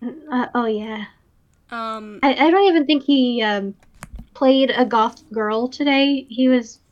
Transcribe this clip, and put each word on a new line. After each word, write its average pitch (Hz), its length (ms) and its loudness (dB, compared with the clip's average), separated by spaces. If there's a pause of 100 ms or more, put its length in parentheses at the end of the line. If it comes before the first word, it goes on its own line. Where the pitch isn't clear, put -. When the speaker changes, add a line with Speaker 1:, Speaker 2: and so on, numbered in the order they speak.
(300)
Speaker 1:
Uh, 247 240 -2
oh, 240 120 -2
yeah. 214 400 -6 (640)
Speaker 2:
Um, 220 520 -12
Speaker 1:
I, 269 120 2
I 294 160 2
don't 392 160 4
even 330 200 2
think 294 160 0
he, 247 400 2
um, 202 320 -2 (600)
played 269 400 4
a 247 120 2
goth 220 360 -2 (100)
girl 220 360 -2
today. 277 640 0
He 254 180 0
was 247 300 0 (140)